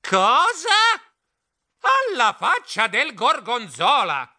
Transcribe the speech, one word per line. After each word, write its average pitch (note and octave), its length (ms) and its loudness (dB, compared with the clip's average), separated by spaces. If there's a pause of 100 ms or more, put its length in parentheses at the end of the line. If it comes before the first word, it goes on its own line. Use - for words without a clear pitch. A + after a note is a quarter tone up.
Cosa? D#4 680 0 (1120)
Alla G4 580 0
faccia - 480 -2
del A#3 280 -2
gorgonzola! G#3 1200 -2